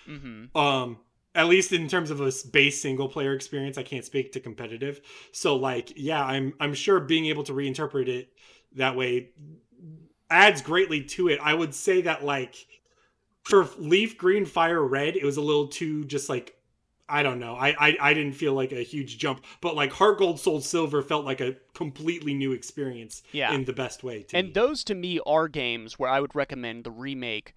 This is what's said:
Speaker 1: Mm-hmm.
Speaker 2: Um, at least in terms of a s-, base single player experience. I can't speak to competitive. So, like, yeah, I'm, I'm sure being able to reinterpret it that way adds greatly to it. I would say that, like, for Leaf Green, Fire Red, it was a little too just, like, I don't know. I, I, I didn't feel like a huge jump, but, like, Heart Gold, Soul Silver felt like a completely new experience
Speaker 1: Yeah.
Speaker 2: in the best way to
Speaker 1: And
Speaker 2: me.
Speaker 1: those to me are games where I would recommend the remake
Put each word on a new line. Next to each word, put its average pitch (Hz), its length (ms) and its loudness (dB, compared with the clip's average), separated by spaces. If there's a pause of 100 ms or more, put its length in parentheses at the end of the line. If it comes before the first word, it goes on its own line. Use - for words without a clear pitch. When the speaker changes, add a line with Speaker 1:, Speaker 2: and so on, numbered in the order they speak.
Speaker 1:
Mm-hmm. 127 480 -12
Speaker 2:
Um, 131 400 2 (360)
at 170 140 6
least 185 240 6
in 165 160 0
terms 160 240 -2
of 143 80 -4
a 143 80 0
s-, 131 160 -4
base 139 380 2
single 135 260 -2
player 139 260 -2
experience. 135 440 -6
I 131 60 -6
can't 123 200 -10
speak - 300 -4
to 127 80 -6
competitive. 117 580 -10 (320)
So, 151 240 0
like, 127 400 -2
yeah, 151 260 -2
I'm, 135 380 -2
I'm 143 140 -2
sure 185 260 2
being 160 280 0
able 147 180 -2
to 143 80 -8
reinterpret 135 560 -4
it 127 240 -6 (400)
that 131 240 0
way 127 320 -2 (1000)
adds 175 320 8
greatly 160 400 0
to 175 280 0
it. 147 120 2
I 151 120 2
would 160 200 0
say 185 280 2
that, 156 240 0
like, 139 300 -2 (880)
for 190 340 6
Leaf 196 400 2
Green, 190 280 4
Fire 165 380 2
Red, 139 320 0
it - 80 -2
was 139 140 0
a 151 40 -2
little 147 260 2
too 151 360 -6
just, 139 240 -6
like, 127 240 -6 (560)
I 147 140 0
don't 131 160 0
know. 120 160 -10
I, 127 140 -2 (120)
I, 151 220 4
I 143 140 4
didn't 143 180 -2
feel 139 200 0
like 131 180 -2
a 123 100 -6
huge 117 380 -8
jump, 135 260 -4 (160)
but, 165 140 -4
like, 143 180 0
Heart 208 240 6
Gold, 175 220 2
Soul 156 200 0
Silver 151 440 0
felt 151 200 0
like 135 160 -4
a 131 160 -2 (200)
completely 151 580 -4
new 139 180 0
experience 123 720 -8 (100)
Speaker 1:
Yeah. 139 220 0
Speaker 2:
in 135 120 -2
the 127 80 -4
best 123 300 -8
way 113 200 -10
to - 140 -8
Speaker 1:
And 190 100 0
Speaker 2:
me. 156 60 -10
Speaker 1:
those 247 320 0
to 214 100 -4
me 180 280 -4
are 160 240 2
games 120 520 -6
where 131 100 -2
I 135 100 2
would 143 140 -2
recommend 123 500 -4
the 120 60 -12
remake 120 680 -8